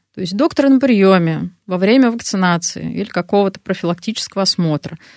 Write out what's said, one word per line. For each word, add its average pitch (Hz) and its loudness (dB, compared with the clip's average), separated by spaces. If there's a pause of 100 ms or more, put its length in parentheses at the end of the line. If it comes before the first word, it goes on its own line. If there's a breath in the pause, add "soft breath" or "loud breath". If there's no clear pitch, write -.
(140)
То - -12
есть 185 -6
доктор 277 2
на 269 6
приеме 190 2 (160)
во 185 -4
время 226 4
вакцинации 175 -2
или 190 -6
какого-то 196 -2
профилактического - -6
осмотра 165 -2 (200 soft breath)